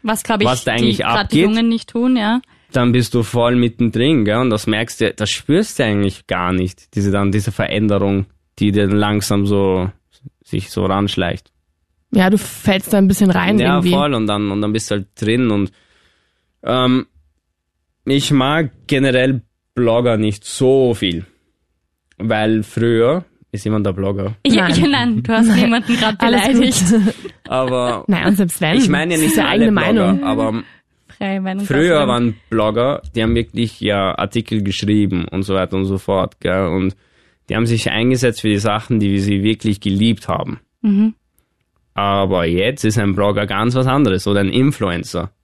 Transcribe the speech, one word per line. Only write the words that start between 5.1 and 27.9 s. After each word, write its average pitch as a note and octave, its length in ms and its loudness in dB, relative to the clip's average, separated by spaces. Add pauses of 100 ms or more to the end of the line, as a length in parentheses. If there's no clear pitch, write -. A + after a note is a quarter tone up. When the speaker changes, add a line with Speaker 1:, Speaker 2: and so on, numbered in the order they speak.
Speaker 2:
das G#2 180 -4
spürst - 480 -2
du C3+ 40 0
eigentlich G2+ 440 -2
gar F2+ 260 0
nicht, F#2 420 -6
diese, G2+ 160 0
dann G2+ 200 0
diese G#2 200 -2
Veränderung, G2+ 760 0 (340)
die G#2 120 2
dir G2+ 160 2
langsam G#2 580 0
so, F#2+ 440 0 (540)
sich - 280 -8
so F#2+ 140 -4
ranschleicht. F#2+ 680 -4 (600)
Speaker 3:
Ja, F#3+ 180 2
du G#3 80 2
fällst - 560 -2
da G#3 60 4
ein G3 100 6
bisschen G3 220 2
rein F3+ 280 0
Speaker 2:
Ja, - 180 2
Speaker 3:
irgendwie. F3 120 2
Speaker 2:
voll. D3 240 2
Und A2 140 0
dann, G#2 240 -2
und G2+ 100 -2
dann G#2 100 -2
bist A2 180 -4
du G#2 60 0
halt G2 120 -6 (120)
drin A#2 320 0
und, G2+ 200 0 (920)
ähm, B2+ 440 0 (1000)
ich C#3 260 0
mag C#3+ 400 0 (160)
generell C3 540 0 (320)
Blogger A#2+ 440 2
nicht G#2+ 280 -2
so C3 480 2
viel, F2+ 320 -4 (920)
weil A2 460 0
früher, A#2 600 0 (260)
ist G#2 140 -10
jemand G#2+ 200 0
der G2 80 0
Blogger? G2 420 -4 (100)
Speaker 1:
Ja, F3+ 240 2
Speaker 3:
Nein. E3 120 0
Speaker 1:
ja, - 60 4
nein, A#3+ 360 0
du A3+ 100 -2
hast A3+ 140 4
Speaker 3:
Nein. G3+ 160 4
Speaker 1:
niemanden A#3 340 2
grad A3 240 0
Speaker 3:
Alles A#3 220 2
gut. C#4 100 2
Speaker 1:
beleidigt. B3 300 2 (680)
Speaker 2:
Aber B2 580 -2